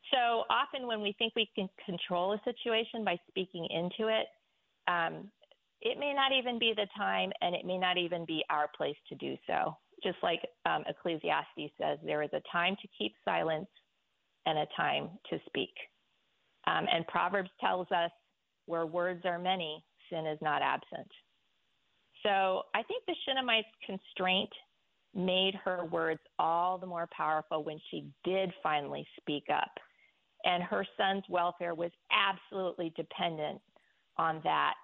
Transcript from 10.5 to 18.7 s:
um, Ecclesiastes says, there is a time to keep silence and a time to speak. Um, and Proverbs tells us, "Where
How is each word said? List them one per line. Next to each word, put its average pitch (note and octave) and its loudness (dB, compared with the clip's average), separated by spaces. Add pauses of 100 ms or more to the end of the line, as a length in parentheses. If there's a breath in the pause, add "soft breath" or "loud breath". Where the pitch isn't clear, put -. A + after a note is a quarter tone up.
um, D#3 0
Ecclesiastes D3+ -4
says, D3+ 0
there D3+ 0
is D3+ -2
a D3+ -2 (100)
time F3 2
to - -16
keep G#3+ -4 (100)
silence E3+ 0 (760)
and D#3 2
a D3+ 0 (100)
time D3 0 (120)
to E3 -2
speak. - -4 (920)
Um, E3 2
and E3 2
Proverbs F#3 0 (100)
tells F#3 0
us, E3+ 2 (560)
"Where E3 0